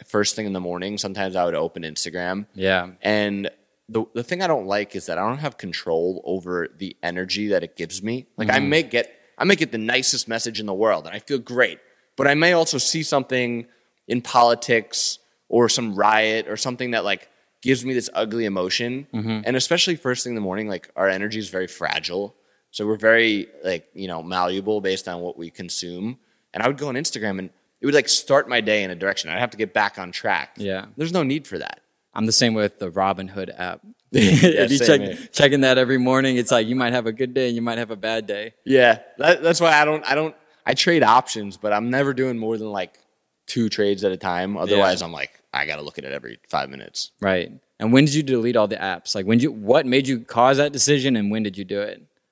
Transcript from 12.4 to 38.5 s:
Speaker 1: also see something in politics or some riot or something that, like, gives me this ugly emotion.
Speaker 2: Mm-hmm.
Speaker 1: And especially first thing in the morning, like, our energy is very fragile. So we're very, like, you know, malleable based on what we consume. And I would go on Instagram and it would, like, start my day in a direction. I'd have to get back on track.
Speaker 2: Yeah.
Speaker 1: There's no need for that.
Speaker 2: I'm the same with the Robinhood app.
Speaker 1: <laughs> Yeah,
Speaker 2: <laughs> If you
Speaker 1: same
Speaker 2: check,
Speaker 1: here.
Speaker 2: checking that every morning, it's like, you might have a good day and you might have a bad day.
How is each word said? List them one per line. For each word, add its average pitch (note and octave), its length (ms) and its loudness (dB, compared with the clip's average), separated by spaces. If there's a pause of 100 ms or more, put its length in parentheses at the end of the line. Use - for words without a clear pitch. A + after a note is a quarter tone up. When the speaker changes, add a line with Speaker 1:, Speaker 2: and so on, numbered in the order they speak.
Speaker 1:
also E3 240 0
see D#3 260 -2
something B2 640 -2 (400)
in A#2+ 140 -2
politics - 1000 2 (300)
or A#2 220 4
some A2+ 240 -2
riot A2 520 2
or G#2+ 120 -8
something B2 320 -6
that, A2+ 140 -2
like, G2 260 -4 (320)
gives B2 240 0
me C3 80 -4
this A#2+ 180 -4
ugly A2 320 -2
emotion. G#2+ 720 -4
Speaker 2:
Mm-hmm. A2 300 -4
Speaker 1:
And B2 120 0
especially E3+ 400 0
first B2 280 -4
thing B2 80 -6
in - 20 -6
the A2 80 -4
morning, G2+ 260 -4
like, F#2 260 -8
our F#2+ 140 2
energy G2+ 300 -2
is G#2 100 -6
very F#2 200 -6
fragile. F2 640 -6 (360)
So G#2 160 -6
we're A2 120 0
very, A2 480 4 (180)
like, F2 300 -4
you F#2+ 140 -10
know, E2 140 -8
malleable F#2 600 -2
based F#2+ 260 -4
on F2 140 -8
what F2 160 -10
we E2+ 100 -12
consume. F2+ 720 -10 (340)
And G2 100 -10
I A#2 60 0
would C#3+ 80 -4
go C#3+ 120 -10
on B2+ 80 -6
Instagram A2 420 -6
and F#2 120 -12 (300)
it - 60 -4
would, C#3+ 80 0
like, C#3 140 4
start - 400 0
my A#2+ 120 0
day G#2+ 220 0
in F#2+ 80 -6
a F2+ 60 -8
direction. F#2 340 -4
I'd F2 80 -6
have A#2 120 -2
to - 60 -20
get G#2+ 160 -4
back G2+ 260 0
on F2+ 140 -12
track. F2+ 440 -4
Speaker 2:
Yeah. G2 300 -8 (100)
Speaker 1:
There's D#3+ 160 -4
no F3+ 100 0
need C#3 240 -2
for F#2 120 -10
that. - 220 -12 (340)
Speaker 2:
I'm A2 120 -2
the A2 60 0
same A2+ 220 2
with G#2 240 0
the F#2+ 120 -8
Robinhood F#2+ 680 -2
app. F2+ 280 -8
Speaker 1:
<laughs> G#3+ 40 -20 (200)
Yeah, A#2 120 4
Speaker 2:
<laughs> B2+ 420 6
If A2+ 80 0
you C#3 60 2
Speaker 1:
same B2 80 4
Speaker 2:
check, G#2 320 4
Speaker 1:
here. - 140 -18
Speaker 2:
checking C#3+ 280 4
that C3 160 6
every C3 220 4
morning, C3 400 2
it's A#2+ 120 0
like, A#2 160 4
you A#2+ 80 -2
might B2 200 0
have A#2+ 120 0
a A2+ 60 -2
good B2 220 -4
day B2+ 140 0
and A#2+ 60 -2
you A#2 60 -4
might A#2 160 -2
have A#2 140 -6
a A2+ 60 -8
bad A2 300 -4
day. G#2 280 -8 (100)